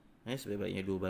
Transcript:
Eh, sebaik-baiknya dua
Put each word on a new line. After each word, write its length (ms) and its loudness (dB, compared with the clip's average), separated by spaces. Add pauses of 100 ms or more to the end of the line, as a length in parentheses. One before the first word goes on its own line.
(260)
Eh, 80 -2
sebaik-baiknya 480 0
dua 160 2 (120)